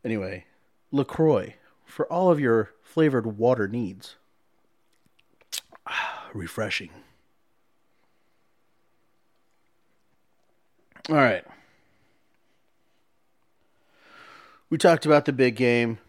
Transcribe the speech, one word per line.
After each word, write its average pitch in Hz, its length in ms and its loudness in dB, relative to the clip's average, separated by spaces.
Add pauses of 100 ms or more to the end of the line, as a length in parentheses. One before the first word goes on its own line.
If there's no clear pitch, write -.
Anyway, 95 400 -8 (460)
LaCroix, 143 640 0 (280)
for - 280 -8
all 180 200 2
of 151 80 2
your 113 320 2 (100)
flavored 123 560 0
water 113 300 2
needs. 101 480 -10 (1700)
<sighs> - 80 -10 (400)
Refreshing. 98 560 -8 (4000)
All 156 60 0
right. 113 280 2 (3250)
We 165 80 -2
talked 165 280 4
about 147 200 4
the 143 80 -2
big 123 220 2
game. 120 540 0